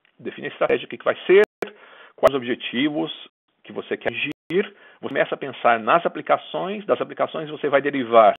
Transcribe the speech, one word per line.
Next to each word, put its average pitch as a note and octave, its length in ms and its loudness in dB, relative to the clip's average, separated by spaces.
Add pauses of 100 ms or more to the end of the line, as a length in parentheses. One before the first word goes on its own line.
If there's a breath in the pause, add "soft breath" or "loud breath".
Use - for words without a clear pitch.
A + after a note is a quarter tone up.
(180)
Define C3+ 300 -12
a - 20 -12
estratégia, - 360 -2
o - 20 -16
que A#2 100 -12
que - 60 -16
vai A#2+ 120 0 (100)
ser, F#3+ 160 8 (720 loud breath)
quais - 180 4
objetivos C#3 800 -2 (500)
que - 100 -18
você G#2+ 240 -6
quer - 120 -6
atingir, A2+ 240 -4 (680 loud breath)
você - 80 -10
começa D3+ 260 -2
a D3 40 -6
pensar A#2+ 420 0
nas A#2+ 240 2
aplicações, E3+ 840 -6
das - 140 0
aplicações C#3+ 500 -6
você D3 180 -6
vai C#3 120 2
derivar A#2+ 580 6